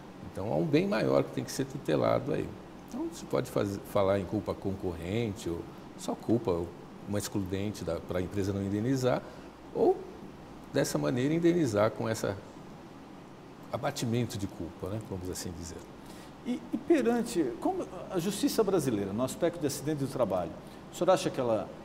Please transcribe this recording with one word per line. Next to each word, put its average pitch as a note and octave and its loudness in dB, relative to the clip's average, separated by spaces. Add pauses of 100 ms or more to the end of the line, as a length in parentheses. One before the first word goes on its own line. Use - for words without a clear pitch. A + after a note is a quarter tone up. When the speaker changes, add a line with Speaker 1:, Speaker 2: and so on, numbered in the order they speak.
(320)
Speaker 1:
Então, G2 -2
há C#3+ 4
um E3 4
bem D#3+ 6
maior C#3+ 4
que C3+ -10
tem B2+ -4
que - -8
ser - -2
tutelado A#1+ 2
aí. C#2 -2 (400)
Então, C#4+ -4
se - -12
pode C#3 0
fazer, G2+ 0 (120)
falar G2+ 4
em F#2+ -2
culpa G2 -2
concorrente, G2 -2
ou E2+ -2 (380)
só - -6
culpa, F#2+ 2 (460)
uma G2+ 0
excludente G2 -2
da, E2 0
para F2 -2
a F#2 2
empresa G2 0
não G2 0
indenizar, B2 2 (500)
ou, - 6 (760)
dessa D3 2
maneira, C#3+ 2
indenizar D#3+ 6
com A#2 0
esse A2+ 0 (1500)
abatimento A#2 0
de G2 -2
culpa, F2 -8
né? G#2+ -2
Vamos F#2 -4
assim F2 -6
dizer. F2 -10 (640)
Speaker 2:
E, B3 -4 (120)
e D#4 0
perante, A#3 4
como F4 0 (240)
a F#3+ 0
justiça G#3 2
brasileira, C3 2
no A2 0
aspecto E3 0
de D3 0
acidente C#3+ -2
do B2+ 0
trabalho, F#2 2 (420)
o - -12
senhor F3 4
acha F3 6
que - -6
ela A2 2 (160)